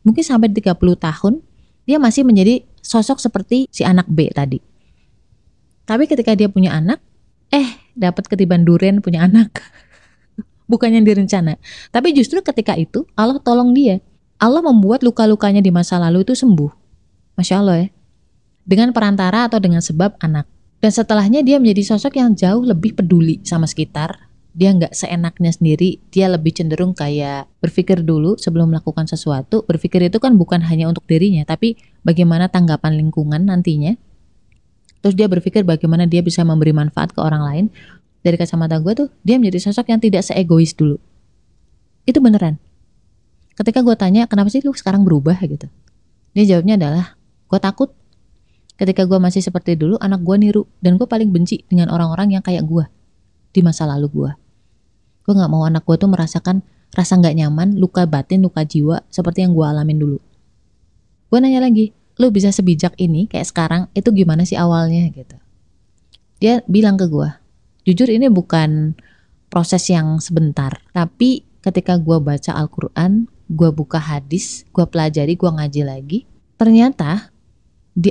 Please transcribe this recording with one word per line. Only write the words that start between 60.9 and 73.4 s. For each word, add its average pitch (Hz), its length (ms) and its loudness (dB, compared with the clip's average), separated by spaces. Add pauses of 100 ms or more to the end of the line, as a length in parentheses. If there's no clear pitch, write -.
Gue 233 100 2
nanya 262 220 2
lagi, 220 320 0 (240)
"Lu 247 160 2
bisa 202 160 2
sebijak 180 480 -2
ini 170 320 -2
kayak - 180 -8
sekarang, 165 360 -4 (100)
itu 202 180 -2
gimana 170 320 2
sih 180 140 -2
awalnya?" 170 560 0
gitu. - 240 -20 (1040)
Dia 233 240 2
bilang 202 320 2
ke 180 160 0
gue, 147 160 -2 (560)
"Jujur 190 240 2
ini 233 240 2
bukan 156 640 0 (560)
proses 175 400 0
yang 160 240 0
sebentar, 156 640 -4 (160)
tapi 240 480 -2 (160)
ketika 180 400 -2
gue 160 240 0
baca 143 320 -4
Al-Quran, 185 720 -2 (240)